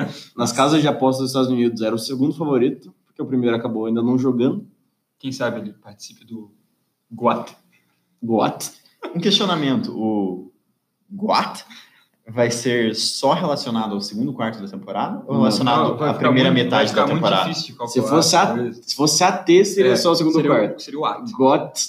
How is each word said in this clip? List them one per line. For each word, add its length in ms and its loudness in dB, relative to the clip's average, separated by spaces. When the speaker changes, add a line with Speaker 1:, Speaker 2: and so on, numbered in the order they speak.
Speaker 1:
Nas 160 -2
casas 300 2
de 60 2
apostas 340 0
dos 100 -2
Estados 180 2
Unidos 320 0
era 140 0
o 40 -4
segundo 360 -2
favorito, 580 0
porque 160 -12
o 40 -6
primeiro 300 0
acabou 300 -4
ainda 180 -2
não 160 2
jogando. 480 0
Speaker 2:
Quem 140 -10
sabe 300 -4
ele 120 -12
participe 520 -20
do 260 -16
goat. 460 -2
Speaker 1:
goat. 480 -2
Speaker 3:
Um 60 -4
questionamento, 760 0
o 540 -2
goat 540 -2
vai 240 0
ser 440 0
só 360 -2
relacionado 640 -2
ao 60 -4
segundo 320 -6
quarto 280 -6
da 60 -10
temporada 580 -8
ou 100 -4
Speaker 1:
Não. 80 2
Speaker 3:
relacionado 480 2
Speaker 2:
Não, 60 -6
vai 120 -2
Speaker 3:
à 40 0
Speaker 2:
ficar 140 -2
Speaker 3:
primeira 240 4
Speaker 2:
muito, 140 4
Speaker 3:
metade 180 2
Speaker 2:
vai 60 0
ficar 140 2
Speaker 3:
da 100 2
Speaker 2:
muito 100 0
Speaker 3:
temporada? 260 2
Speaker 2:
difícil 180 -6
de 40 -18
Speaker 1:
Se 60 -20
Speaker 2:
calcular, 320 -2
Speaker 1:
fosse 260 4
a, 100 4
Speaker 2:
talvez. 380 -4
Speaker 1:
se 140 -8
fosse 260 2
a 140 4
T, 260 6
seria 300 2
Speaker 2:
É, 20 4
Speaker 1:
só 160 2
o 40 4
segundo 180 2
Speaker 2:
seria 180 2
o, 20 4
Speaker 1:
quarto. 300 0
Speaker 2:
seria 160 -10
o 60 -4
at. 260 -6
Speaker 1:
goat. 580 2